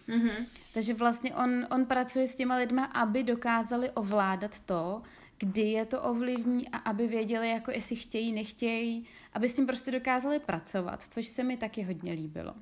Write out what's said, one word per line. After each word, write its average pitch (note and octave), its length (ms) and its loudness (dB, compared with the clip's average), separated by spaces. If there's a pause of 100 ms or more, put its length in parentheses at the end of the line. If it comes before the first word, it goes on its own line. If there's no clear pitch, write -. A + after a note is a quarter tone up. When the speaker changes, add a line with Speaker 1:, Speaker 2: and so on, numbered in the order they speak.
Speaker 1:
Mhm. A3+ 220 4 (440)
Speaker 2:
Takže A3+ 200 0
vlastně A#3 420 2
on, B3 360 2
on B3+ 140 4
pracuje B3+ 420 2
s B3 80 -6
těma B3+ 200 2
lidma, B3 300 2
aby A#3+ 380 2
dokázali A#3+ 680 0
ovládat G3+ 680 0
to, F#3 420 -2 (360)
kdy G3+ 240 0
je A3 240 2
to B3+ 160 -4
ovlivní B3 680 0
a A#3 80 -6
aby A3+ 300 0
věděli, A3+ 420 0
jako A3+ 220 -2
jestli A#3+ 240 -4
chtějí, A3+ 380 -4
nechtějí, A3+ 720 -2 (280)
aby A3+ 160 2
s A#3+ 60 -2
tím C4+ 120 4
prostě B3+ 240 -2
dokázali B3+ 480 2
pracovat, F3+ 680 -4
což A3+ 180 -6
se - 160 -4
mi B3+ 140 0
taky A3 260 -4
hodně F3 300 -4
líbilo. D#3 480 -6